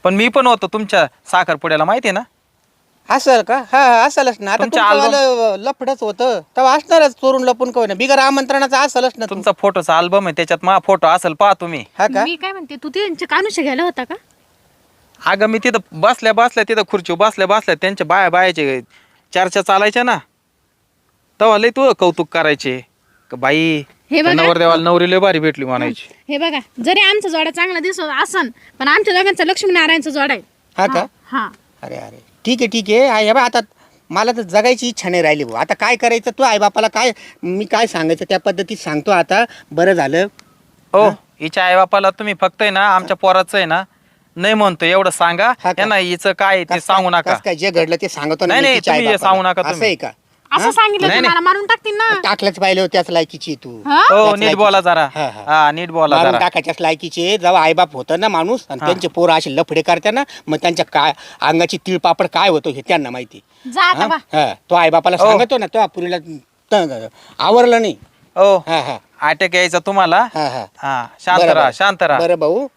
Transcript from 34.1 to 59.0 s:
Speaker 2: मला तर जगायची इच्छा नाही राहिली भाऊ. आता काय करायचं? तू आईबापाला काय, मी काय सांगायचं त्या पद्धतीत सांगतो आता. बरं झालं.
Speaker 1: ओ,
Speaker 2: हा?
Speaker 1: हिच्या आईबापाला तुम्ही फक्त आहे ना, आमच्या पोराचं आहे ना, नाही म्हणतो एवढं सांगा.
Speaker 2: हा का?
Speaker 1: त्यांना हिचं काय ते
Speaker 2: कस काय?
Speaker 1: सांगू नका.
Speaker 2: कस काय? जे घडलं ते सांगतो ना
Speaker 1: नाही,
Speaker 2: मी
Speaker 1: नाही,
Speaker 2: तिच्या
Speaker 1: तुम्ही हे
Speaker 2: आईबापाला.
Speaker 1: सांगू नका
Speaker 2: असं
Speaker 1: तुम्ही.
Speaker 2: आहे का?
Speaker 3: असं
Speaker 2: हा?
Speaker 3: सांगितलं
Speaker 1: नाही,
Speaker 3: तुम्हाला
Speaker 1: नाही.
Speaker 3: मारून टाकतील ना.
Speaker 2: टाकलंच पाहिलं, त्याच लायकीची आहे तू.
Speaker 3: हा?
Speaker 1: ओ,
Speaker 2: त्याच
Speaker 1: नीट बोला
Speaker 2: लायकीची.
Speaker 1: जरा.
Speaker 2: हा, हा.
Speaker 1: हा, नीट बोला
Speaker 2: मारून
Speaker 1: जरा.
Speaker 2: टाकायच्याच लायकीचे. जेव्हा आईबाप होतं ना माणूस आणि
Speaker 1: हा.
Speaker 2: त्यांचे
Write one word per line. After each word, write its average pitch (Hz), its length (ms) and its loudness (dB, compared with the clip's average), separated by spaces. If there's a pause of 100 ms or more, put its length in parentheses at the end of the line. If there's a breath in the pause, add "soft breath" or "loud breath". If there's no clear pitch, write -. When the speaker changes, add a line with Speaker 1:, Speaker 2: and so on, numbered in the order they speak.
Speaker 2:
मला 214 220 0
तर 233 100 -6
जगायची 220 460 0
इच्छा 202 200 -8
नाही 175 140 0
राहिली 151 220 0
भाऊ. 113 120 -10
आता 165 180 -2
काय 226 220 -2
करायचं? 233 340 -2
तू 240 120 -4
आईबापाला 214 460 0
काय, 226 240 -2 (300 loud breath)
मी 185 220 -4
काय 220 220 0
सांगायचं 165 420 -4
त्या 185 120 -2
पद्धतीत 196 360 -6
सांगतो 151 340 -6
आता. 190 340 2 (260 loud breath)
बरं 170 220 2
झालं. 165 340 0 (680)
Speaker 1:
ओ, 202 80 4
Speaker 2:
हा? 208 120 2 (260)
Speaker 1:
हिच्या 160 240 -4
आईबापाला 190 460 2
तुम्ही 208 300 -8
फक्त 190 220 -2
आहे 208 80 0
ना, 196 240 2
आमच्या 185 220 -2
पोराचं 185 400 0
आहे 185 100 0
ना, 170 180 -2 (520)
नाही 196 180 0
म्हणतो 196 300 0
एवढं 185 260 2
सांगा. 175 380 0
Speaker 2:
हा 254 140 0
का? 180 100 -2
Speaker 1:
त्यांना 208 240 0
हिचं 180 360 -2
काय 196 260 0
ते 175 60 -2
Speaker 2:
कस 160 40 -14
काय? 175 120 -2
Speaker 1:
सांगू 190 300 0
नका. 170 240 0
Speaker 2:
कस 110 80 -8
काय? 185 120 -4
जे 170 160 -4
घडलं 165 320 0
ते 190 60 -6
सांगतो 156 380 -4
ना - 0 -
Speaker 1:
नाही, 214 140 2
Speaker 2:
मी 277 60 2
Speaker 1:
नाही, 269 80 2
Speaker 2:
तिच्या 185 200 0
Speaker 1:
तुम्ही 220 120 0
हे 214 60 2
Speaker 2:
आईबापाला. 196 180 0
Speaker 1:
सांगू 190 180 2
नका 185 120 -2
Speaker 2:
असं 156 100 -4
Speaker 1:
तुम्ही. 175 180 -2
Speaker 2:
आहे 175 80 -2
का? 123 140 -10 (420)
Speaker 3:
असं 392 120 0
Speaker 2:
हा? 453 80 0
Speaker 3:
सांगितलं 415 360 0
Speaker 1:
नाही, 247 120 2
Speaker 3:
तुम्हाला 339 200 0
Speaker 1:
नाही. 349 40 -6
Speaker 3:
मारून 392 220 0
टाकतील 427 280 -2
ना. 427 300 -2
Speaker 2:
टाकलंच 202 300 -2
पाहिलं, 190 320 0
त्याच 180 240 -2
लायकीची 165 420 -4
आहे 131 120 -12
तू. 120 260 -12
Speaker 3:
हा? 311 120 4 (120)
Speaker 1:
ओ, 214 100 6
Speaker 2:
त्याच 208 160 2
Speaker 1:
नीट 214 160 0
बोला 196 240 4
Speaker 2:
लायकीची. 175 100 2
Speaker 1:
जरा. 160 240 2
Speaker 2:
हा, 147 140 -4
हा. 143 360 0
Speaker 1:
हा, 147 80 4
नीट 170 180 -8
बोला 156 260 2
Speaker 2:
मारून 151 160 4
Speaker 1:
जरा. 120 80 0
Speaker 2:
टाकायच्याच 165 400 -2
लायकीचे. 170 580 -2
जेव्हा 175 240 2
आईबाप 160 320 0
होतं 147 260 -4
ना 214 80 0
माणूस 190 420 -2
आणि 135 100 -10
Speaker 1:
हा. 156 60 -4
Speaker 2:
त्यांचे 175 220 -2